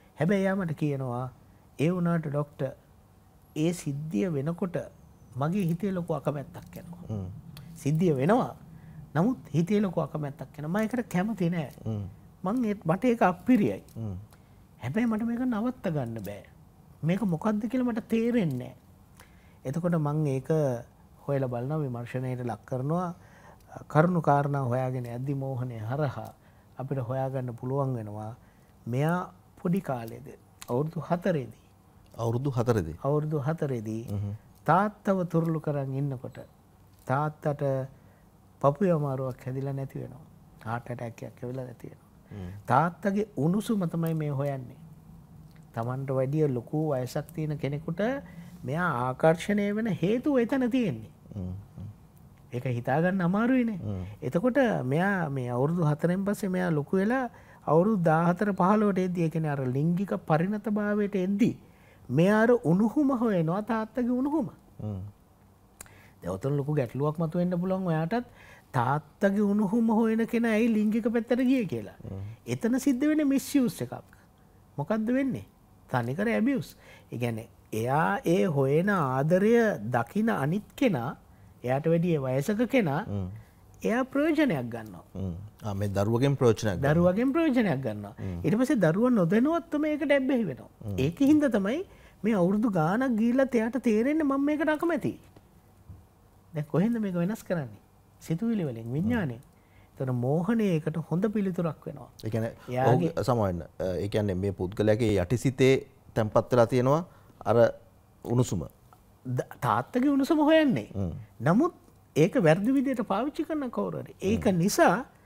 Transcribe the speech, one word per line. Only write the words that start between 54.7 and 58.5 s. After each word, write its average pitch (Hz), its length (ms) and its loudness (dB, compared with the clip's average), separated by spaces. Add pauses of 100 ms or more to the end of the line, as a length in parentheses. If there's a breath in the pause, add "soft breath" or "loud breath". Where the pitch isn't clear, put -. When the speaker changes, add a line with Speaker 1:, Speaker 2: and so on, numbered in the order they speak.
Speaker 1:
මෙයා 170 460 0
මේ 131 200 -4
අවුරුදු 147 340 0
හතරෙන් 170 420 0
පස්සේ 202 240 -2
මෙයා 180 220 0
ලොකු 147 260 0
වෙලා 240 280 0 (360 loud breath)
අවුරුදු 180 420 4
දාහතර 175 500 4